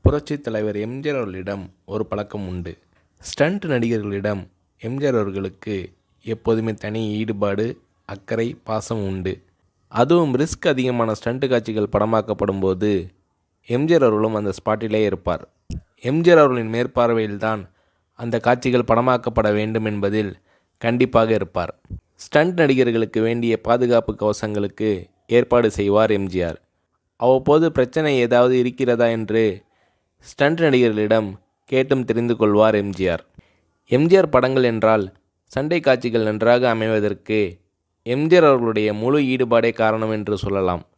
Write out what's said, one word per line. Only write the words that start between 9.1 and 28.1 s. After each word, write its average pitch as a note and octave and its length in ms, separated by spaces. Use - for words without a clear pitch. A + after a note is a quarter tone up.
அதுவும் C#3 480
ரிஸ்க் D#3 320
அதிகமான B2 440
ஸ்டண்ட் B2 360
காட்சிகள் A2 440
படமாக்கப்படும் G#2 680
போது F#2+ 480
எம் B2+ 200
ஜி E3 80
ஆர் D3+ 100
அவர்களும் A2 300
அந்த G#2 180
ஸ்பாட்டிலே G#2+ 540
இருப்பார். F2+ 420
எம் D3 200
ஜி E3+ 100
ஆர் E3 60
அவர்களின் B2 360
மேற்பார்வையில்தான் A2 960
அந்த A#2 260
காட்சிகள் B2 480
படமாக்கப்பட A#2 680
வேண்டும் A2 320
என்பதில் G2+ 520
கண்டிப்பாக A#2 560
இருப்பார். F#2 460
ஸ்டண்ட் E3 380
நடிகர்களுக்கு A#2+ 680
வேண்டிய A#2 400
பாதுகாப்பு A#2 580
கவசங்களுக்கு G#2 840
ஏற்பாடு A#2+ 440
செய்வார் G#2 400
எம் G2 160
ஜி F2+ 140
ஆர். E2+ 200
அவ்வப்போது C#3+ 560
பிரச்சனை C#3+ 460